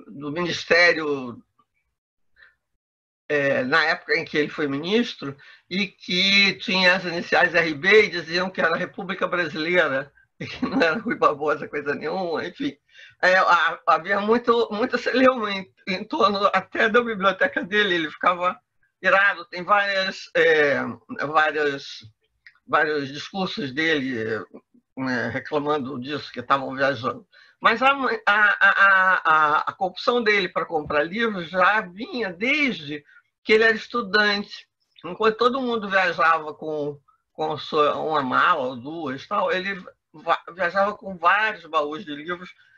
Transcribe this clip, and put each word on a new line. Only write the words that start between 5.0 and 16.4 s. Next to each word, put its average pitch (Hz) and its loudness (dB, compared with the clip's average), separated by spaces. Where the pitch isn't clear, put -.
e 190 -4
que 196 0
tinha 185 2
as 185 -4
iniciais 170 0
R 165 2
B 196 6
e 196 0
diziam 170 -4
que 185 -6
era 170 2
República 180 -6
Brasileira, 156 -2
<laughs> - -20
e 156 -10
que - -8
não 262 -2
era 165 2
Rui - -4
Barbosa, 147 0
coisa 143 -4
nenhuma, 156 -6
enfim. 180 -8
É, 185 4
a, 170 2
havia 170 2
muito, 233 2
muita 233 -2
celeuma 247 2
em, 190 -10
em 277 -4
torno 202 0